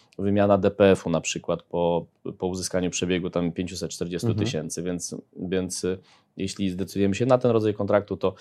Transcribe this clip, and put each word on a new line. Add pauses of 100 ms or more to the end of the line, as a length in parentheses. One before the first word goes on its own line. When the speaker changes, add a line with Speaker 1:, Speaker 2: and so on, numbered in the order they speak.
(180)
Speaker 1:
wymiana
D
P
F-u
na
przykład
po, (340)
po
uzyskaniu
przebiegu
tam
pięciuset
czterdziestu
tysięcy,
Speaker 2:
Mhm.
Speaker 1:
więc, (220)
więc,
e, (400)
jeśli
zdecydujemy
się
na
ten
rodzaj
kontraktu,
to,